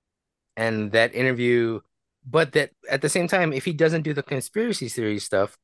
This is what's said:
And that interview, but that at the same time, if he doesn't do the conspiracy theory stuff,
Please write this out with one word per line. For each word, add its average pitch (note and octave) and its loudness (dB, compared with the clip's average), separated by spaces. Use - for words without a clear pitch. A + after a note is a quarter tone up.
And A2 -2
that A#2 4
interview, A#2+ 0
but D3+ 0
that C#3+ 0
at C3 -2
the D#3 0
same F3 0
time, F3 2
if C3+ -6
he F3+ -2
doesn't D#3+ 2
do D3+ -4
the C#3 -4
conspiracy G3 -4
theory G#2+ -2
stuff, G2 0